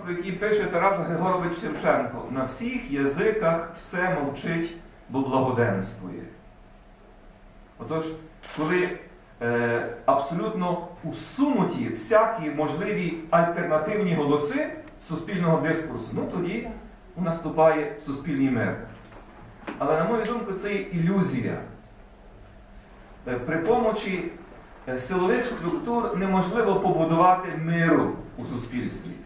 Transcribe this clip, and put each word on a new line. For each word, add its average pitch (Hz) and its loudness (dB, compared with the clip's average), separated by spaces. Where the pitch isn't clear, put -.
про 175 -4
який 175 -4
пише 208 2
Тарас 180 4
Григорович 170 0
Шевченко: - 0
«На 131 -2
всіх 240 -6
язиках 165 2
все 180 -2
мовчить, 165 -4
бо 127 -2
благоденствує». 117 0
Отож, 160 -4
коли, 175 2
е, 120 0
абсолютно - 0
усунуті 175 0
всякі 214 4
можливі 156 -2
альтернативні 170 2
голоси 151 2
суспільного 165 0
дискурсу, 151 -2
ну, - -2
тоді 202 -4
наступає 156 2
суспільний 135 -2
мир. 107 0
Але, 151 2
на 165 2
мою 220 0
думку, 208 -4
це 202 -4
є 196 -2
ілюзія. 165 0
Е, 127 -2
при 156 -2
помочі, 202 0
е, 127 -2
силових 185 2
структур 220 -2
неможливо 190 4
побудувати 170 4
миру 165 4
у 123 -8
суспільстві. 113 -6